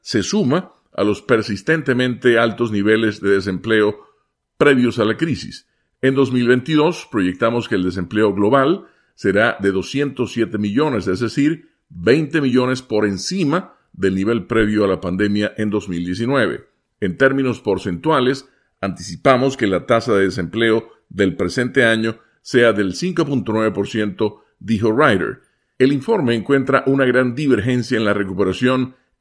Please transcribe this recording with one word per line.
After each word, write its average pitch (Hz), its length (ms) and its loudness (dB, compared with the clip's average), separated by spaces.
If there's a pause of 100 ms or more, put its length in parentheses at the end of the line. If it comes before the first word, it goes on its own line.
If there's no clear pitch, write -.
se 107 220 -2
suma 185 500 -2 (200)
a - 120 0
los 104 160 0
persistentemente 123 1160 0
altos 117 360 0
niveles 107 480 2
de 101 80 0
desempleo 101 680 0 (600)
previos 127 420 2
a 107 60 2
la 107 100 0
crisis. - 540 -8 (320)
En 135 120 2
dos 131 200 0
mil 123 160 2
veintidós 151 600 0
proyectamos 110 600 -2
que 113 60 -2
el 92 80 0
desempleo 95 500 0
global 135 540 0 (280)
será 104 460 0
de 98 100 2
doscientos 131 600 -4
siete 107 240 -4
millones, 104 500 -2
es 92 140 -2
decir, 143 480 -2 (180)
veinte 139 540 0
millones 127 400 0
por 107 240 -2
encima 151 720 -4 (180)
del 95 220 0
nivel 98 320 -2
previo 107 360 2
a 98 40 2
la 90 120 0
pandemia 101 580 -2
en 110 120 -2
dos 101 180 -4
mil 87 160 -6
diecinueve. 101 600 -2 (340)
En 90 180 -4
términos 135 440 0
porcentuales, 123 880 -2 (320)
anticipamos 120 760 0
que 110 100 0
la 92 180 0
tasa 117 280 0
de 98 120 4
desempleo 107 640 0 (200)
del 92 260 0
presente 123 500 0
año 113 320 0 (260)
sea 120 300 4
del 98 200 0
cinco 170 320 -2
punto 135 260 -2
nueve 110 200 0
por 98 160 -2
ciento, 107 560 -4 (160)
dijo 110 360 0
Ryder. 101 460 0 (380)
El 131 120 4
informe 143 440 0
encuentra 131 500 0
una 135 200 2
gran 123 280 2
divergencia 123 640 0
en 110 80 0
la 101 80 2
recuperación 101 840 -2 (260)